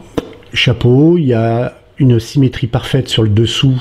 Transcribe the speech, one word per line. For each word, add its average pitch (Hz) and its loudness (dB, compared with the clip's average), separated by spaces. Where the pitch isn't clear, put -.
chapeau, 131 2
il 160 -2
y 123 0
a 113 -2
une 123 2
symétrie 127 -2
parfaite 131 -4
sur 113 0
le 110 2
dessous, 117 0